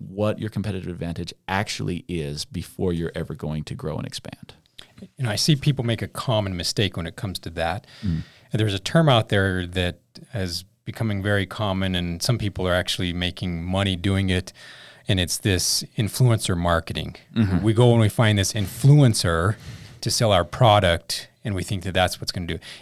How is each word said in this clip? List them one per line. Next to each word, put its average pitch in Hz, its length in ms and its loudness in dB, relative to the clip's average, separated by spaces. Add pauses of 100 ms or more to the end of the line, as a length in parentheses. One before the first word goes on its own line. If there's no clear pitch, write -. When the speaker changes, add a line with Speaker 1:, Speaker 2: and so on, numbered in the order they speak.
Speaker 1:
what 104 300 -2
your 104 120 -6
competitive 95 400 -6
advantage 85 420 -8 (160)
actually 95 600 -4
is 76 360 -6
before 90 480 -6
you're 82 220 -4
ever 82 200 -8
going 78 300 -8
to - 100 -12
grow 76 220 -8
and - 100 -8
expand. - 460 -16 (480)
Speaker 2:
You - 240 -12
know, 113 60 -2
I 104 60 -2
see 147 200 2
people 135 280 0
make 113 180 0
a 101 40 -6
common 104 480 -2
mistake 90 440 -2
when 85 80 -6
it 82 100 -12
comes 92 240 -8
to - 100 -10
that. 82 360 -4 (180)
Speaker 1:
Mm. 82 200 -2 (280)
Speaker 2:
And 110 80 2
there's 107 140 2
a 98 40 -2
term 165 300 2
out 117 220 4
there 95 380 2
that 87 320 -2 (340)
is 90 320 -6 (180)
becoming 107 380 -4
very 101 240 2
common, 95 480 -2
and 87 260 -2
some 120 180 0
people 95 280 -4
are 90 80 4
actually 90 380 0
making 87 520 -4
money 95 300 0
doing 95 360 0
it, 90 220 0 (540)
and 95 140 2
it's - 180 -2
this - 460 0 (120)
influencer 110 640 2
marketing. 82 560 -2 (220)
Speaker 1:
Mm-hmm. 95 260 2
Speaker 2:
We 110 100 2
go 120 200 6
and 117 80 6
we 107 80 6
find 107 280 4
this 98 160 0
influencer 104 1000 4 (460)
to - 100 -4
sell 110 220 2
our 87 120 6
product, 104 840 4 (160)
and 101 100 -4
we 90 80 -4
think 87 220 -6
that 90 80 -6
that's 90 280 2
what's - 120 -8
gonna 87 160 -6
do. 82 100 -6 (240)